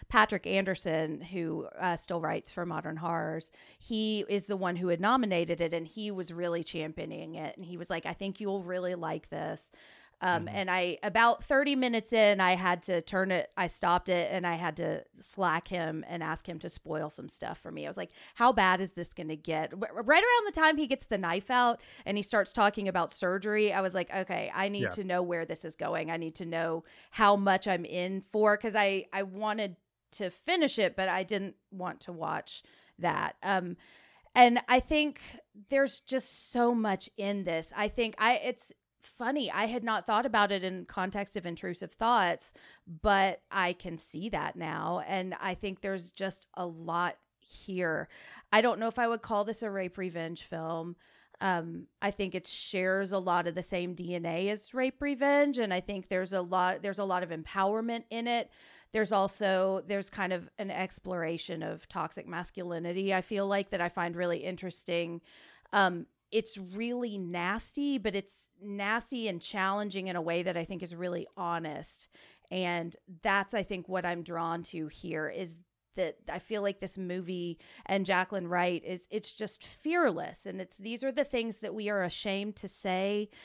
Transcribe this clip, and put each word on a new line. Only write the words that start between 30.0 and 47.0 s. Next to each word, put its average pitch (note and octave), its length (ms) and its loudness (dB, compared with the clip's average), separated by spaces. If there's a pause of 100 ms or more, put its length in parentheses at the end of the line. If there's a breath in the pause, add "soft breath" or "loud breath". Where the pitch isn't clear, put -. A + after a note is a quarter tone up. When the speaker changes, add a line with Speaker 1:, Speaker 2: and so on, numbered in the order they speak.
Speaker 1:
to F#3+ 180 -4
finish D#4 500 2
it, F#3+ 180 4
but F#3+ 120 0
I F#3 140 2
didn't F#3+ 340 -2 (140)
want F3+ 320 -8
to F3+ 100 -12
watch D#3+ 500 -6 (360 soft breath)
that. D#3+ 440 0
Um, F3+ 360 0 (560 soft breath)
and A#3+ 340 10
I C4 120 6
think D4+ 420 2 (480)
there's C#4 300 4
just - 500 -4
so A#3+ 240 4
much G#3+ 420 0
in G3+ 280 -2
this. E3 300 -2
I G#3 140 0
think A3 300 -2
I, A#3 160 6
it's - 400 -4 (280)
funny. A#3+ 480 -2
I G3+ 140 0
had A3+ 180 -2
not G#3+ 240 -2
thought A3+ 200 4
about G#3 260 4
it F#3+ 100 0
in F#3 220 -4
context G3 500 -4
of F3 120 -6
intrusive F3 440 -8
thoughts, A3 600 2 (340 soft breath)
but G3 540 4 (100)
I F3+ 220 2
can F3 240 -8
see E3+ 320 -6
that D3+ 280 -2
now. D#3+ 500 -2
And F#3 340 -2
I F#3 140 -2
think F#3+ 260 -6
there's F#3+ 300 -4
just - 420 -6
a F3+ 140 -6
lot E3+ 500 -2 (220)